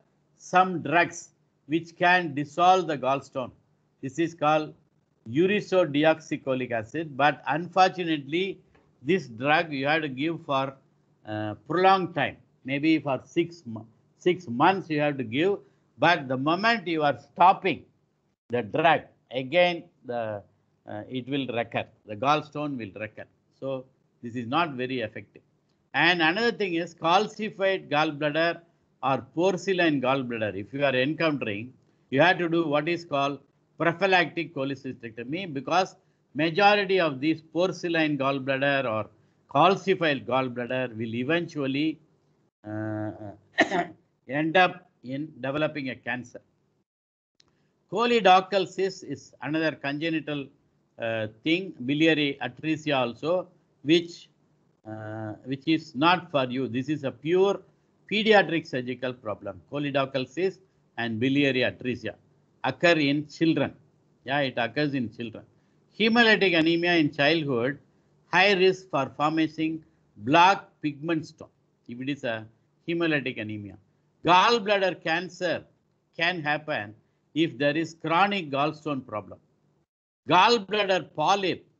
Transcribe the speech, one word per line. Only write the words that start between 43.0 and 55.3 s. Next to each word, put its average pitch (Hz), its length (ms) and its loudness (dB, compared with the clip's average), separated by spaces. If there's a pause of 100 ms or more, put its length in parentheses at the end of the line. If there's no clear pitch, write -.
<coughs> 175 240 0 (460)
end 156 260 -2
up - 320 2 (160)
in 139 380 -10
developing 147 480 -4
a 113 60 -10
cancer. 120 440 -10 (1500)
Choledochal 190 760 4
cyst - 360 -4
is 131 380 -12
another 156 300 -2
congenital, 147 760 -6 (560)
uh, 113 260 -4 (160)
thing, 170 300 0 (120)
biliary 147 540 2
atresia 151 580 -4
also, 147 500 -2 (340)
which, 170 480 0 (580)
uh, 107 460 -10 (120)